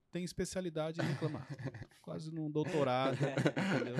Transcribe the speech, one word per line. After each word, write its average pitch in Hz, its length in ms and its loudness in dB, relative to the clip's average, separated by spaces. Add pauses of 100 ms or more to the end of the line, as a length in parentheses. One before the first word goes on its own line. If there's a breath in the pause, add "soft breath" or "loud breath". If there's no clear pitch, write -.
(100)
tem 175 120 -4
especialidade 165 800 -2
em 160 40 2
reclamar. 151 440 -2
<laughs> - 540 -8
Quase 160 280 -8
num 156 200 -4
doutorado, 139 640 2
entendeu? 135 840 2